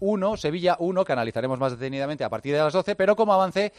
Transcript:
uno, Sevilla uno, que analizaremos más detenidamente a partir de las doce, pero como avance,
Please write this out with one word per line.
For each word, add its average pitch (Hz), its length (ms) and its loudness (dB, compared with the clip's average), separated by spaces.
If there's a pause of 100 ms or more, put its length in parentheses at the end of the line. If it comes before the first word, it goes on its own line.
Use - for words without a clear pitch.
uno, 202 380 0
Sevilla 170 400 0
uno, 185 260 0
que 160 80 -2
analizaremos 123 460 -2
más 131 140 0
detenidamente 135 520 -6
a 107 60 -4
partir 123 240 -4
de 147 60 2
las 151 120 2
doce, 190 220 0
pero 196 200 4
como 208 200 4
avance, 190 440 2